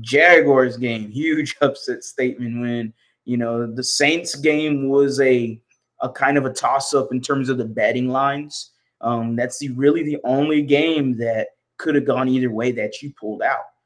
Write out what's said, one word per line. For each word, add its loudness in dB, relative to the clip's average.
Jaguars 6
game, -4
huge -2
<laughs> -2
upset -2
statement -6
win. -4
You -2
know, -2
the -6
Saints 0
game 0
was 2
a, 2
a -2
kind 0
of 2
a -4
toss-up 0
in -2
terms -2
of 0
the -4
betting 0
lines. -4
Um, -2
that's -4
the, -6
really 2
the -4
only 2
game 2
that -2
could -2
have 2
gone 0
either 2
way 0
that -6
you -12
pulled -8
out. -2